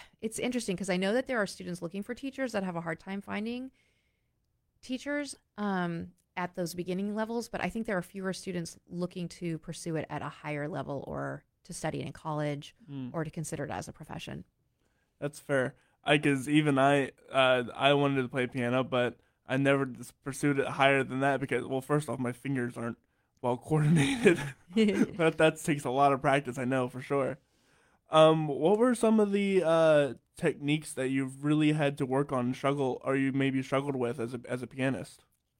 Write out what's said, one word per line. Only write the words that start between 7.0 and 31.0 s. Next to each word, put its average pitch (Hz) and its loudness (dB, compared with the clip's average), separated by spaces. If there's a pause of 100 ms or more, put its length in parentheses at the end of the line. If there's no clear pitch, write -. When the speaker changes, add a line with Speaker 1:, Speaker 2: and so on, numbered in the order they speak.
Speaker 1:
levels, 220 -4
but 196 -8
I 180 -4
think 226 -8
there 196 -2
are 175 -4
fewer 190 -6
students 175 -8 (100)
looking 175 -6
to 165 -8
pursue 165 -8
it 151 -4
at 147 -8
a 139 -8
higher 147 -8
level 139 -8
or 139 -8 (200)
to 175 -16
study 156 -6
it 131 -8
in 139 -12
college 147 -6 (120)
Speaker 2:
Mm. 135 -10
Speaker 1:
or 165 -6
to 156 -12
consider 156 -8
it 151 -8
as - -8
a - -14
profession. - -14 (720)
Speaker 2:
That's 147 -8
fair. 131 0 (300)
I, 151 4
'cause 139 0
even 151 4
I, 139 4 (200)
uh, 127 4 (100)
I 139 4
wanted 139 4
to 123 -2
play 127 0
piano, 123 0
but 123 0 (300)
I 131 -2
never 139 4
just 120 -12
pursued 139 0
it 127 0
higher 135 4
than 127 -4
that 139 2
because, 123 -4
well, 131 -4
first 147 -2
off, 123 -4
my 123 -2
fingers 123 -4
aren't 117 -6 (440)
well 123 0
coordinated. 156 4 (160)
<laughs> - -20 (200)
Speaker 1:
<laughs> 214 2
Speaker 2:
But 160 2
that 156 6
takes 147 -2
a 135 -2
lot 139 6
of 139 0
practice, 139 0
I 131 -4
know 127 0
for 127 -12
sure. 135 -2 (720)
Um, 160 6
what 156 2
were 247 4
some 220 4
of 202 2
the, 196 4
uh, 156 6 (220)
techniques 147 0
that 131 -2